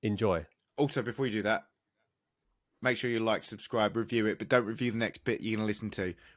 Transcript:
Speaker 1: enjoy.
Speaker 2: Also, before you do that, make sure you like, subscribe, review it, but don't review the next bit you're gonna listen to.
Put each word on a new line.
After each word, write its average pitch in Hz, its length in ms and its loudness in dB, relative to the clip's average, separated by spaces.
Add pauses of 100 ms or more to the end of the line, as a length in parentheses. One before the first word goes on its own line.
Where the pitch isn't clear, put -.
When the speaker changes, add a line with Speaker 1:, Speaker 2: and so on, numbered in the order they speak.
Speaker 1:
enjoy. 101 420 2 (320)
Speaker 2:
Also, 143 240 2
before 120 240 -2
you 120 60 0
do 107 120 0
that, 107 200 0 (1160)
make 123 140 2
sure 123 140 -2
you 113 100 2
like, 110 240 2
subscribe, 107 540 0
review 113 300 2
it, 98 120 0
but 110 80 -8
don't 123 180 4
review 113 260 -2
the 107 60 -2
next - 280 -2
bit 117 160 -2
you're 110 160 -2
gonna 107 100 0
listen 104 240 -2
to. 92 220 -4 (240)